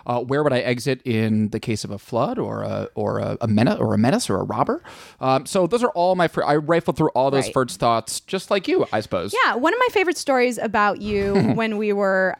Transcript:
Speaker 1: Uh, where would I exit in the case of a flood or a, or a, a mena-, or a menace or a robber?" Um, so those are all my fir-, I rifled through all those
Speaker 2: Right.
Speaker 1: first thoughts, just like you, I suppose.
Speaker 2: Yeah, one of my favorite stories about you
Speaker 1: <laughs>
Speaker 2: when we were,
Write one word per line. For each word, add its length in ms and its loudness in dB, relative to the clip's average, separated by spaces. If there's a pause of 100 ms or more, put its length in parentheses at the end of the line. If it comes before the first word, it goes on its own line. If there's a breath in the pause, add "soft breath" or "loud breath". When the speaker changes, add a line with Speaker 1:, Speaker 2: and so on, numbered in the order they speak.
Speaker 1:
Uh, 140 -2
where 240 0
would 80 4
I 80 2
exit 440 -2
in 440 2
the 100 -4
case 240 -4
of 80 -10
a 80 -10
flood 400 -2
or 240 -4
a, 320 -4
or 240 -2
a, 220 -4
a 80 -2
mena-, 280 2
or 160 0
a 60 2
menace 320 2
or 80 0
a 60 -2
robber?" 360 -2 (400 loud breath)
Um, 240 0
so 220 0
those 160 0
are 80 2
all 240 2
my 140 2
fir-, 160 -2
I 100 2
rifled 440 0
through 180 2
all 160 2
those 140 2
Speaker 2:
Right. 60 -8
Speaker 1:
first 280 -2
thoughts, 400 0
just 280 -8
like 200 0
you, 240 2
I 80 0
suppose. 340 -4 (100)
Speaker 2:
Yeah, 120 2
one 180 0
of 60 0
my 100 4
favorite 260 0
stories 400 0
about 460 0
you 320 0
Speaker 1:
<laughs> 220 4
Speaker 2:
when 220 -2
we 140 0
were, 480 2